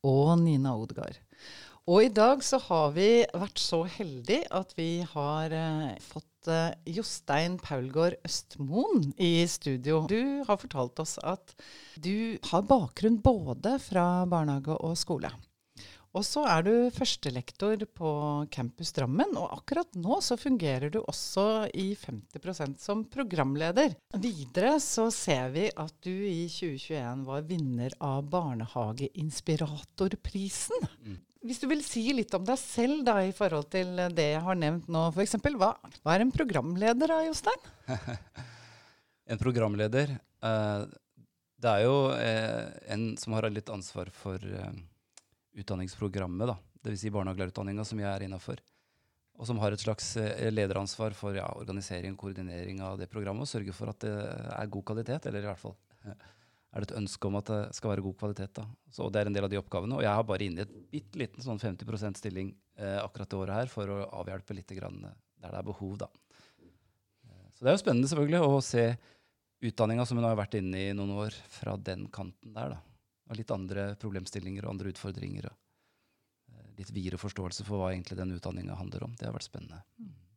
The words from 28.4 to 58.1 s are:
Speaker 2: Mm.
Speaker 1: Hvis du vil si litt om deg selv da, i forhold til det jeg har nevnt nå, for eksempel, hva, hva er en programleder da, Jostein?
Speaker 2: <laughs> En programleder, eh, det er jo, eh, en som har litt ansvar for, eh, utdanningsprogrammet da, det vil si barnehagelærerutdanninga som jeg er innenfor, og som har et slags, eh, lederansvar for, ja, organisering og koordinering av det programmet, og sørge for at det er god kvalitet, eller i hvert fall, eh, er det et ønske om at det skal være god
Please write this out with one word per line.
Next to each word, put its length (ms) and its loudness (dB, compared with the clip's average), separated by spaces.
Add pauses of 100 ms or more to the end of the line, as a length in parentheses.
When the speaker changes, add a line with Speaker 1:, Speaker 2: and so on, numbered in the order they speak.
Speaker 2:
Mm. 140 -10 (260)
Speaker 1:
Hvis 160 -6
du 80 -2
vil 160 2
si 300 0
litt 200 0
om 120 -2
deg 120 2
selv 460 0
da, 180 6
i 120 2
forhold 360 0
til 280 0 (180)
det 160 4
jeg 100 0
har 140 0
nevnt 320 0
nå, 260 2
for 80 2
eksempel, 360 2
hva, 180 4 (260)
hva 140 4
er 60 6
en 100 4
programleder 760 2
da, 180 4
Jostein? 340 0 (280)
Speaker 2:
<laughs> 300 -4 (1120)
En 100 -2
programleder, 840 2 (240)
eh, 420 0 (760)
det 100 4
er 140 6
jo, 300 4
eh, 580 0 (160)
en 300 -2
som 160 -4
har 160 2
litt 200 -6
ansvar 440 -8
for, 220 -8
eh, 360 -8 (840)
utdanningsprogrammet 920 -4
da, 100 -4 (260)
det 80 -6
vil 80 -6
si 100 -4
barnehagelærerutdanninga 760 -4
som 140 -6
jeg 120 -2
er 160 -4
innenfor, 300 -10 (840)
og 80 -10
som 100 -2
har 140 2
et 80 -4
slags, 380 -4
eh, 340 0
lederansvar 640 -2
for, 180 -6
ja, 220 -4
organisering 580 -8
og 60 -12
koordinering 600 -8
av 180 -6
det 100 -10
programmet, 320 -4
og 80 -6
sørge 240 -6
for 160 -8
at 100 -10
det 140 -4
er 540 -6
god 180 -8
kvalitet, 400 -6
eller 160 -6
i 80 -8
hvert 80 -6
fall, 180 -14 (300)
eh, 80 -12 (640)
er 60 -4
det 100 -6
et 80 -8
ønske 260 -6
om 120 -2
at 80 -4
det 280 -4
skal 220 -6
være 80 -4
god 140 -6